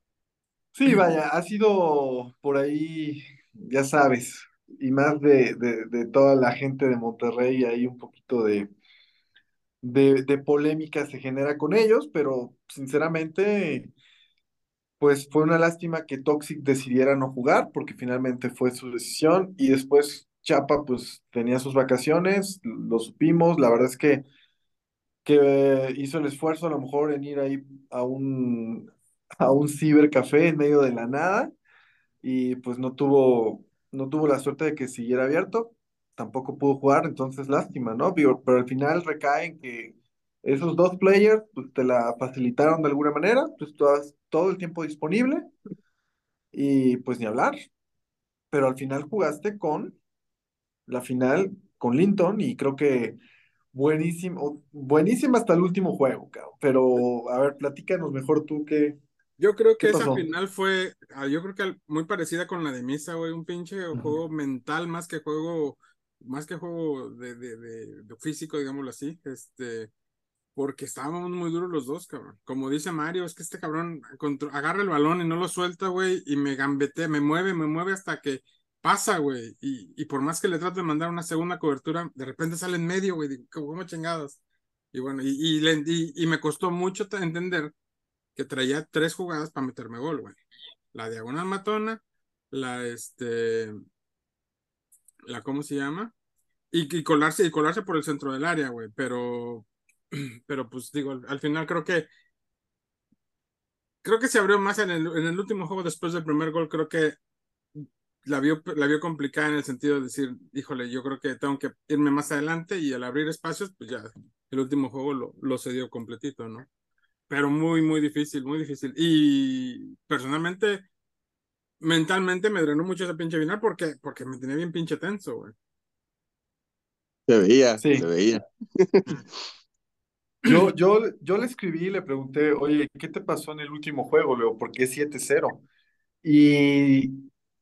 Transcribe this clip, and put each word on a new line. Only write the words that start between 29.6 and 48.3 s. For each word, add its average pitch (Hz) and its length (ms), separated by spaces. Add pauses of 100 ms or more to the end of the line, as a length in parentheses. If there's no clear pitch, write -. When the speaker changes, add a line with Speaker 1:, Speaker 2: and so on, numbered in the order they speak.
Speaker 1:
cibercafé 151 800
en 151 100
medio 147 240
de 127 100
la 117 140
nada, 180 460 (720)
y, 127 340
pues, 123 220
no 131 160
tuvo, 131 720 (280)
no 135 180
tuvo 156 180
la 131 120
suerte 143 260
de 151 80
que 139 140
siguiera 123 360
abierto, 196 480 (420)
tampoco 127 440
pudo 139 200
jugar, 143 280
entonces 135 420
lástima, 135 460
¿no? 170 200
Pero, 135 300
pero 127 140
al 123 100
final 147 360
recae 151 420
en - 140
que 117 360 (460)
esos 147 340
dos 180 220
players, 208 440 (120)
pues, - 180
te 127 120
la 120 340
facilitaron 131 640
de 151 60
alguna 143 240
manera, 214 320 (140)
pues, 147 160
tú 147 120
estabas 143 280 (140)
todo 175 220
el 185 80
tiempo 170 260
disponible 226 580 (1080)
y, 135 480
pues, 123 200
ni 113 80
hablar. 139 300 (960)